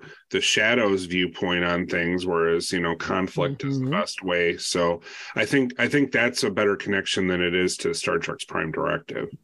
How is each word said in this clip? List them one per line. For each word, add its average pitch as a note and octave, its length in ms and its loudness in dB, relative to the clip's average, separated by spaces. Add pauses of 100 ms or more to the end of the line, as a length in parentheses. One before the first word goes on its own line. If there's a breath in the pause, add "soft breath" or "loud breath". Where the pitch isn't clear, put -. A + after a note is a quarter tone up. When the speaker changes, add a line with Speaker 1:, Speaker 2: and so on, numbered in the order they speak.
(320 loud breath)
Speaker 1:
the F#2+ 100 0
Shadow's G#2+ 640 4
viewpoint F2 580 0
on F2 220 0
things, F2 400 -2
whereas, E2+ 460 2
you F2+ 80 0
know, E2 160 0
conflict F#2 680 -2
is C#3 140 -2
the C3 80 -2
Speaker 2:
Mm-hmm. C3 80 -2
Speaker 1:
best F2+ 300 -4
way. F2 340 0
So F2 440 0 (340 loud breath)
I A2+ 100 2
think, B2+ 340 2
I A#2+ 80 2
think C#3 240 2
that's A#2+ 320 2
a A2+ 60 2
better G2+ 260 2
connection F#2+ 520 0
than F2+ 140 2
it F2 120 2
is F2+ 240 2
to E2 160 -2
Star - 240 0
Trek's D#2 280 -6
Prime E2 260 -4
Directive. D#2 580 -4 (140)